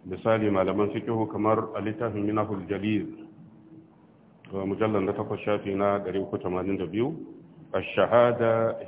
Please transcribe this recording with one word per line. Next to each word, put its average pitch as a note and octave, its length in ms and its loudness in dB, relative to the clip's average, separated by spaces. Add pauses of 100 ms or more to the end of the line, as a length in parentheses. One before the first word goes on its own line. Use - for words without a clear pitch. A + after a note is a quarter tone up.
Misali, G#2 440 2
malaman F#2+ 400 2
fiqhu A2 400 -2
kamar A2 460 2
a G2+ 40 -2
littafin G#2 440 -4
Minahul G#2 440 -2
Jalil, G2+ 580 -2 (1300)
wa G2 120 -4
mujallar G2+ 400 2
na G2 80 0
takwas, G#2 320 -4
shafi G2+ 300 0
na G2+ 240 2
ɗari F#2+ 240 -2
uku G2 160 -4
tamanin F#2 400 -2
da F2+ 80 -4
biyu, A2+ 280 -2 (580)
"Ash-shahada A2+ 1160 4